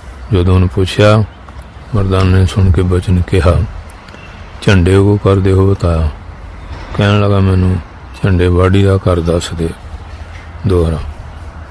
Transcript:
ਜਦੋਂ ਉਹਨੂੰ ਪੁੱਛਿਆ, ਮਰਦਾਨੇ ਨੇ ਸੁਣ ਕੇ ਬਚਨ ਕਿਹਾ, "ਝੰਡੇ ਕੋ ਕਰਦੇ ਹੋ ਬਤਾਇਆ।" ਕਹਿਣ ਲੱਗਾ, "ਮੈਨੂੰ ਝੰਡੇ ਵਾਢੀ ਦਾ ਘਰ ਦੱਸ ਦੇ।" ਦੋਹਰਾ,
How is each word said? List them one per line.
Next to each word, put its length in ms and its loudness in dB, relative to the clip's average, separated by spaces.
ਜਦੋਂ 220 2
ਉਹਨੂੰ 140 4
ਪੁੱਛਿਆ, 560 2
ਮਰਦਾਨੇ 440 2
ਨੇ 80 4
ਸੁਣ 260 2
ਕੇ 100 2
ਬਚਨ 400 0
ਕਿਹਾ, 380 2
"ਝੰਡੇ 340 4
ਕੋ 200 4
ਕਰਦੇ 360 2
ਹੋ 180 4
ਬਤਾਇਆ।" 400 0
ਕਹਿਣ 240 2
ਲੱਗਾ, 200 2
"ਮੈਨੂੰ 360 2
ਝੰਡੇ 260 2
ਵਾਢੀ 340 4
ਦਾ 140 4
ਘਰ 240 0
ਦੱਸ 320 -2
ਦੇ।" 160 -4
ਦੋਹਰਾ, 320 0